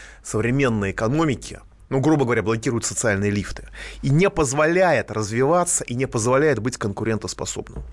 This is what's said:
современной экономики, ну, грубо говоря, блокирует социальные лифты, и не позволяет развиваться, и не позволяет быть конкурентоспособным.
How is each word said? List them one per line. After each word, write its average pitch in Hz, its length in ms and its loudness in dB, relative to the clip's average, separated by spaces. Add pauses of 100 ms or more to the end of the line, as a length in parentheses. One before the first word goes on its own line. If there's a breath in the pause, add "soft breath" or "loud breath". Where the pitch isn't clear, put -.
(220 loud breath)
современной 113 680 0
экономики, 131 680 -2 (280)
ну, 135 120 0
грубо 143 260 2
говоря, 113 160 2
блокирует 113 420 -2
социальные 104 460 0
лифты, - 380 -4 (340 loud breath)
и 139 80 0
не 170 180 6
позволяет 156 840 2
развиваться, 120 720 0
и 120 120 -8
не 127 120 -2
позволяет 127 520 2
быть 113 180 -4
конкурентоспособным. - 1080 -4 (100)